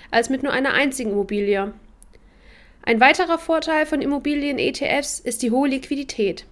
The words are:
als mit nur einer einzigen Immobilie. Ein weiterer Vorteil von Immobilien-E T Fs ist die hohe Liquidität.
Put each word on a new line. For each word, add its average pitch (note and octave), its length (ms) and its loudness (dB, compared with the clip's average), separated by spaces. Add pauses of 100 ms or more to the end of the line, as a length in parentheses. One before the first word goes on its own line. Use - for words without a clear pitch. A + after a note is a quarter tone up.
(120)
als A#3 180 2
mit C4 140 -2
nur C#4+ 100 -2
einer C4 200 0
einzigen C4 380 0
Immobilie. G3+ 640 -2 (1120)
Ein A3+ 160 2
weiterer D#4+ 360 6
Vorteil D#4+ 480 0
von D4+ 160 -2
Immobilien-E C#4+ 680 -2
T C4+ 140 -6
Fs - 340 -2
ist - 220 -6
die A#3+ 100 0
hohe C4+ 160 2
Liquidität. C4+ 840 -4